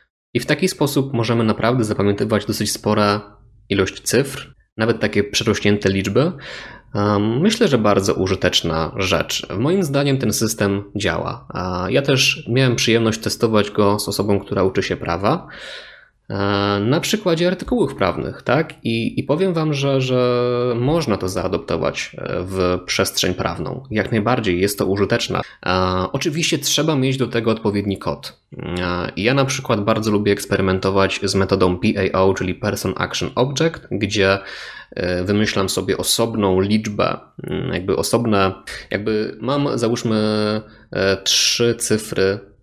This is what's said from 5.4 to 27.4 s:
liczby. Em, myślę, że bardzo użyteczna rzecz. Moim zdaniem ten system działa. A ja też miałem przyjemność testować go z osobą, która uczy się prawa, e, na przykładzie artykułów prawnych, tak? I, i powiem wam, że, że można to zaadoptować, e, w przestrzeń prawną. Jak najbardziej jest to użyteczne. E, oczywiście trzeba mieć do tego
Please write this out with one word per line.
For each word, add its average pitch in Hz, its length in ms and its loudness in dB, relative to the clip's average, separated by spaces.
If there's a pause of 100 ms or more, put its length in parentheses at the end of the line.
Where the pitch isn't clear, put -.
liczby. 98 420 2 (640)
Em, 104 460 2
myślę, 214 260 2
że 139 100 4
bardzo 101 360 2
użyteczna 87 840 0
rzecz. 92 500 -2 (120)
Moim 180 240 2
zdaniem 139 340 0
ten 110 160 0
system 101 500 0 (120)
działa. 82 540 -4
A 90 400 -4
ja 135 120 2
też - 480 2
miałem 123 260 4
przyjemność 110 440 2
testować 107 520 2
go 104 280 4
z - 80 -4
osobą, 101 320 0
która 98 240 -2
uczy 95 200 2
się 92 140 -2
prawa, 98 500 -2 (840)
e, 107 60 -6 (440)
na 123 220 2
przykładzie 175 460 0
artykułów 185 480 0
prawnych, - 460 -2
tak? 151 320 0 (100)
I, 113 360 0
i 135 40 -4
powiem 175 300 0
wam, 156 200 0
że, 139 280 0
że 123 720 0
można 123 420 0
to 92 120 -4
zaadoptować, 87 880 -2
e, - 260 -4
w 90 420 0
przestrzeń - 480 0
prawną. 85 580 -4
Jak 104 200 -2
najbardziej 107 500 2
jest 98 160 0
to 95 80 0
użyteczne. 92 560 0 (240)
E, 185 460 2
oczywiście 160 460 -2
trzeba 151 380 0
mieć 135 220 0
do 120 100 0
tego 113 240 0